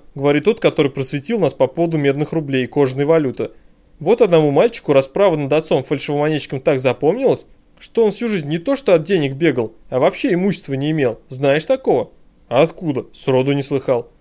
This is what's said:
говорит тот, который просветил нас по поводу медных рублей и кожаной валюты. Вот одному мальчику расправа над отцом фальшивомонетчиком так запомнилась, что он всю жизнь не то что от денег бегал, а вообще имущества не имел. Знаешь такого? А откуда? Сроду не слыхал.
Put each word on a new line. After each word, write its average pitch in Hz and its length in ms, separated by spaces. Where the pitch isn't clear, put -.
говорит 143 300
тот, 226 140
который 143 320
просветил 143 480
нас 147 140
по 131 140
поводу 165 300
медных 143 340
рублей 139 340
и - 20
кожаной 139 380
валюты. 143 460
Вот 202 220
одному 165 300
мальчику 165 420
расправа 165 420
над 143 160
отцом 156 320
фальшивомонетчиком 147 760
так 143 180
запомнилась, 147 680
что - 280
он 208 60
всю 233 180
жизнь 175 180
не 156 100
то 262 200
что - 160
от 160 100
денег 147 300
бегал, 135 400
а 127 100
вообще 190 340
имущества 175 420
не 143 160
имел. 139 360
Знаешь 139 380
такого? 220 460
А 123 140
откуда? 156 500
Сроду 131 400
не 143 100
слыхал. 135 480